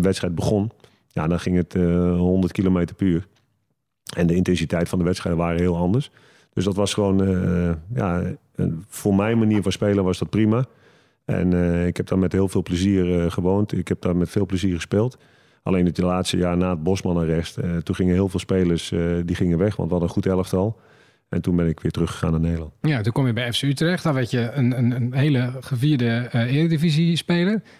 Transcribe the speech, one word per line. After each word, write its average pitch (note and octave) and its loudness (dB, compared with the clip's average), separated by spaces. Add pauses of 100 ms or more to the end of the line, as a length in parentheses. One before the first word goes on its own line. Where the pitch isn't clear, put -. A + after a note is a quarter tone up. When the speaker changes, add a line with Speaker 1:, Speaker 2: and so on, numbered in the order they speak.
Speaker 1:
wedstrijd F2+ 0
begon, G#2+ 0 (360)
ja, D#2 -4
dan E2+ 0
ging F#2 -2
het, F2+ 0
eh, F2 2
honderd F2+ 2
kilometer F#2 0
per G2 0
uur. F2 0 (880)
En F2 2
de E2+ 2
intensiteit F2 0
van F#2 -2
de F2 0
wedstrijden F2 -2
waren E2+ 0
heel F2+ 0
anders. F2 0 (420)
Dus - -2
dat F#2+ -2
was G2 0
gewoon, G2 2
eh, F2+ 0 (240)
ja, F#2 -2 (320)
een, F#2 -4
voor - 0
mijn A2 2
manier G#2+ 2
van F#2 0
spelen G2+ 0
was F#2 0
dat - -6
prima. A2 2 (600)
En, F2+ 0
eh, F2 2
ik F2 -4
heb F#2 -4
daar F#2+ 0
met F2+ 0
heel F#2+ 2
veel F2+ -2
plezier, F2+ 2
eh, E2+ -2
gewoond. F#2+ 0
Ik F2 -4
heb F#2 -2
daar F2+ 0
met F2 0
veel G2+ -2
plezier F2+ -2
gespeeld. G#2 0 (460)
Alleen F2+ 2
het E2+ 0
laatste F2+ 0
jaar F2 0
na F#2 2
het D#2+ -2
Bosman-arrest, E2+ -2
eh, F2 -4
toen F2 -4
gingen F2+ 2
heel F#2+ 2
veel F2+ -4
spelers, F2 0
eh, F2 0 (260)
die F2 -2
gingen F2 2
weg, G#2 0
want F2 -2
we F2 -2
hadden E2+ 0
een - -8
goed - -2
elftal. F#2+ 0 (500)
En F2 -2
toen F2+ 0
ben E2+ 2
ik D#2+ -2
weer E2 -2
teruggegaan E2 -2
naar E2 2
Nederland. E2 -2 (100)
Speaker 2:
Ja, D3 0
toen A2+ -2
kom C#3 0
je A#2 0
bij A#2+ -4
F - -4
C - -6
Utrecht. D#3+ 0
Daar D#3+ 0
werd C3 -2
je A#2+ 0
een, B2+ 0
een, B2 2
een B2 -2
hele C3 2
gevierde, B2+ 0
eh, A#2+ 0
eredivisie-speler. E3+ 2 (180)